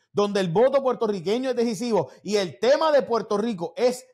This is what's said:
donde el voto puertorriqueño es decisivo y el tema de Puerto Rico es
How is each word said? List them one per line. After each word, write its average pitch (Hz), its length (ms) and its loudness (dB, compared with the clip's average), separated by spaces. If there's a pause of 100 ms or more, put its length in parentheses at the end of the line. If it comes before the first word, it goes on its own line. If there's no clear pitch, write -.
(140)
donde 202 260 0
el 190 100 0
voto 254 320 4
puertorriqueño 233 680 -2
es 247 60 -2
decisivo 226 560 -2 (120)
y 202 140 -2
el 185 220 -4
tema 302 340 2
de 277 80 4
Puerto 214 360 -2
Rico 202 380 -4
es 233 380 -2